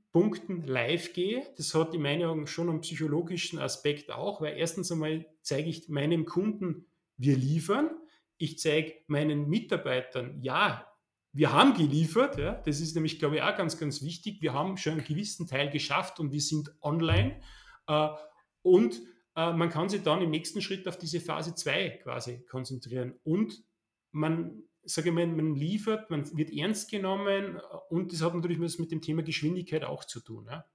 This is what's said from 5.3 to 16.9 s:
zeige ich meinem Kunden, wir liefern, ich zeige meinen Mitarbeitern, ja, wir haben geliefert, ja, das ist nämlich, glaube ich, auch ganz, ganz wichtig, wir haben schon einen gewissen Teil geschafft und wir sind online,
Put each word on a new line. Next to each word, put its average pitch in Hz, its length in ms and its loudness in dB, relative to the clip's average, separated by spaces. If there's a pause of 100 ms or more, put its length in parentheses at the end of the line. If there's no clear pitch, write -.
zeige 156 280 -2
ich - 200 -6
meinem 156 360 2
Kunden, 185 600 -2 (320)
wir 131 180 6
liefern, 165 540 2 (480)
ich 156 220 -6
zeige 160 340 2 (140)
meinen 147 420 0
Mitarbeitern, 127 920 -2
ja, 131 460 0 (480)
wir 147 160 4
haben 240 220 10
geliefert, 160 640 4
ja, 151 160 -2
das 147 260 -2
ist 160 140 -4
nämlich, 160 240 0
glaube 151 200 2
ich, 135 40 0
auch 196 160 2
ganz, 170 220 -2
ganz 147 240 -4
wichtig, 170 400 -8
wir 139 100 0
haben 185 240 -2
schon - 160 -2
einen 151 100 -4
gewissen 170 440 -4
Teil 143 240 0
geschafft 151 480 -2
und 147 120 -2
wir 147 100 -2
sind 151 380 -2
online, 165 640 2 (460)